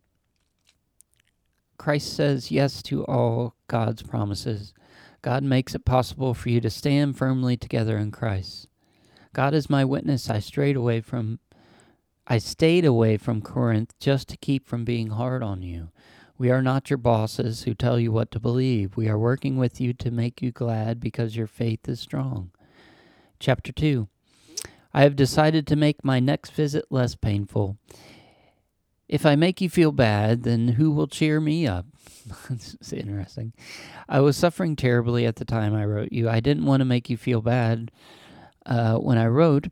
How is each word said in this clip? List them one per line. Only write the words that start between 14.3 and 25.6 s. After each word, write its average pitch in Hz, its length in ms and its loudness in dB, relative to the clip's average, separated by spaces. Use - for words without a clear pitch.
keep 139 300 -4
from 120 180 -6
being 117 220 -2
hard 123 340 -4
on 98 220 -6
you. 85 260 -10
We 123 140 2
are 131 100 4
not 131 280 0
your 139 80 0
bosses 113 680 0
who 117 100 -2
tell 120 240 0
you 117 140 0
what 113 200 0
to 110 100 -6
believe. 120 560 0
We 113 100 0
are 107 100 0
working 131 380 0
with 127 240 -2
you 123 140 -2
to 120 180 -6
make 117 300 -4
you 123 100 -2
glad 113 480 -4
because 117 380 -4
your 113 100 -4
faith 117 400 -4
is 120 140 -6
strong." 127 500 -6
Chapter - 320 -2
two. 135 380 0
I 139 100 6
have 143 120 6
decided 151 520 4